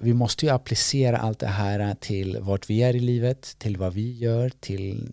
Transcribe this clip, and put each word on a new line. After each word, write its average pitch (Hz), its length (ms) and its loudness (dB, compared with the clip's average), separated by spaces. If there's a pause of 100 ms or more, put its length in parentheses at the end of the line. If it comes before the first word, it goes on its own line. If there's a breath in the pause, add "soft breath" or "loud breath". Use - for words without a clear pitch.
vi 117 120 4
måste 120 320 2
ju 151 60 4
applicera 127 680 2
allt 113 220 -2
det - 80 -2
här 101 520 0
till 95 420 -4
vart 98 280 -2
vi 110 140 4
är 123 120 4
i 123 40 0
livet, 123 600 0
till 104 180 -4
vad 92 160 -2
vi 113 240 -6
gör, 117 320 0
till 98 640 -6